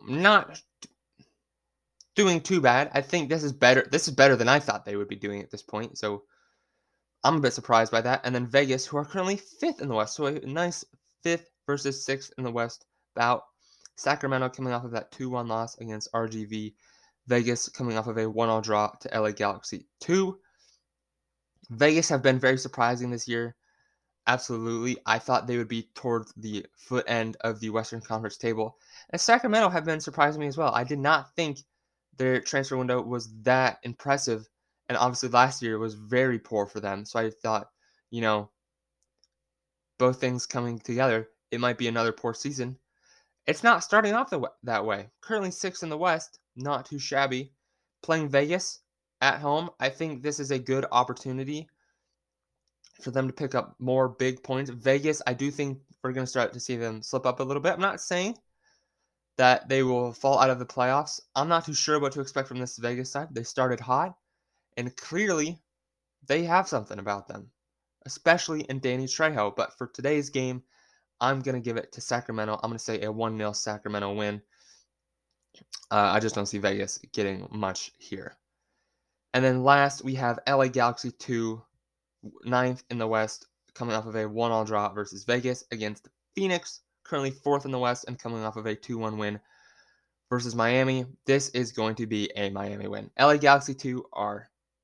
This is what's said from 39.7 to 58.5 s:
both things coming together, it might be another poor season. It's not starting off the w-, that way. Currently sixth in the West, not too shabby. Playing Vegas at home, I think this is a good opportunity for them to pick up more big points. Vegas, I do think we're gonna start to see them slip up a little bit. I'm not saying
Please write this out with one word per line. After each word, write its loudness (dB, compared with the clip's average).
both 4
things -2
coming -4
together, 0
it -4
might 0
be -2
another 0
poor -4
season. -6
It's -2
not 4
starting 2
off -2
the -2
w-, -4
that -2
way. -4
Currently -4
sixth -8
in -6
the -4
West, 0
not -4
too -10
shabby. -2
Playing 0
Vegas 0
at 2
home, 0
I 2
think -6
this -4
is -4
a 0
good -2
opportunity -2
for -10
them 0
to -4
pick -6
up -4
more 2
big -2
points. -4
Vegas, 2
I 0
do -2
think -6
we're -4
gonna -4
start 0
to -12
see -6
them -6
slip -4
up 0
a 0
little -4
bit. 2
I'm -4
not -2
saying -2